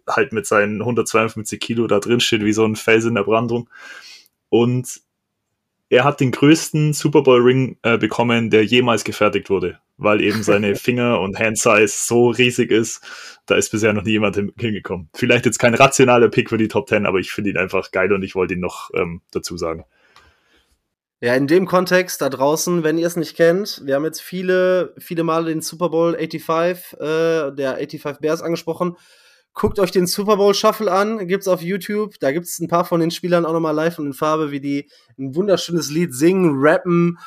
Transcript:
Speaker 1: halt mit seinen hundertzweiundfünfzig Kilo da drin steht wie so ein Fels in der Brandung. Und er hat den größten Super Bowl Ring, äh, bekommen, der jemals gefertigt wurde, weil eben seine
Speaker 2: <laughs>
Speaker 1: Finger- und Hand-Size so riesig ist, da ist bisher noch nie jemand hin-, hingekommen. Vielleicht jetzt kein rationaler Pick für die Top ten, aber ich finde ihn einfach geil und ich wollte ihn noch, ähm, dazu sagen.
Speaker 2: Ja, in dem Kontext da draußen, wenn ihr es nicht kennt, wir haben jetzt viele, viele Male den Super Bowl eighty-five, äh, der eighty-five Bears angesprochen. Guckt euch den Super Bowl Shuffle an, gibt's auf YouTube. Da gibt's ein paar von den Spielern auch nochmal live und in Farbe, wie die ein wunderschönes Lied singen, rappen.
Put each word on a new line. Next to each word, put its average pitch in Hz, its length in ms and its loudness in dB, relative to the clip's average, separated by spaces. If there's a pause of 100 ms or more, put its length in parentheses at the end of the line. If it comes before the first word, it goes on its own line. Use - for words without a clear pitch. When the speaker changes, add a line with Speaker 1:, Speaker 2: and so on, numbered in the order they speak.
Speaker 1:
halt - 240 -2
mit 107 140 -6
seinen 104 380 0
hundertzweiundfünfzig 110 760 -2
Kilo 117 260 -2
da 104 140 2
drin 117 200 0
steht 110 240 0
wie 107 80 2
so 110 120 2
ein 110 120 0
Fels 113 280 2
in 117 100 -2
der 101 100 0
Brandung. 117 440 -2 (800)
Und 123 520 0 (880)
er 123 160 4
hat 143 160 0
den 131 100 2
größten 151 640 2
Super 151 300 2
Bowl 127 180 6
Ring, 127 420 2
äh, 113 160 2
bekommen, 117 520 0
der 110 140 6
jemals 117 380 2
gefertigt 101 480 -2
wurde, 90 300 -2 (160)
weil 104 240 2
eben 104 240 0
seine 104 300 2
Speaker 2:
<laughs> - 20 -2
Speaker 1:
Finger- 120 440 -2
und 95 180 -4
Hand-Size 107 500 2
so 120 400 2
riesig 120 420 0
ist, 113 340 0 (420)
da 95 100 2
ist - 140 0
bisher 110 220 2
noch 104 100 -2
nie 107 100 -2
jemand 107 240 0
hin-, 101 200 -4
hingekommen. 95 580 -8
Vielleicht 120 320 2
jetzt 113 120 0
kein 120 160 4
rationaler 123 540 6
Pick - 200 -2
für 113 100 -2
die 110 100 0
Top 104 180 -2
ten, 104 200 0
aber 95 120 0
ich 90 140 -6
finde 101 180 -4
ihn 92 60 -6
einfach 92 340 -4
geil 95 220 0
und 95 100 0
ich 95 140 -10
wollte 92 180 0
ihn 90 60 -4
noch, - 340 -10
ähm, 85 280 -4 (100)
dazu 87 240 -8
sagen. 82 280 -8 (1400)
Speaker 2:
Ja, 120 120 0
in 135 120 2
dem 175 200 2
Kontext 180 560 0
da 139 80 -2
draußen, 156 520 0
wenn 156 140 0
ihr 170 100 -2
es 170 100 -6
nicht 160 200 -6
kennt, 170 480 2
wir 139 120 0
haben 147 100 -2
jetzt 156 160 -8
viele, 185 760 0
viele 165 260 -6
Male 165 280 -2
den 160 100 -4
Super 165 300 -6
Bowl 165 260 0
eighty-five, 165 800 -4
äh, 160 580 -2
der 135 240 -4
eighty-five 143 440 -10
Bears 160 200 -2
angesprochen. 165 560 -6 (560)
Guckt - 260 -2
euch 180 120 2
den 180 160 2
Super 202 320 0
Bowl 202 160 4
Shuffle 214 360 0
an, 202 380 -2
gibt's 196 180 -4
auf 180 140 0
YouTube. 202 600 -6
Da 139 120 0
gibt's 175 260 -6
ein 165 100 -6
paar 170 180 2
von 170 140 0
den 165 100 0
Spielern 170 340 0
auch 160 80 -2
nochmal 165 220 0
live 160 240 -2
und 147 80 -6
in 143 80 -6
Farbe, 156 360 -2
wie 143 100 -6
die 143 280 -6 (300)
ein 135 160 -8
wunderschönes 170 560 -2
Lied 151 240 -2
singen, 170 400 4
rappen. 170 720 2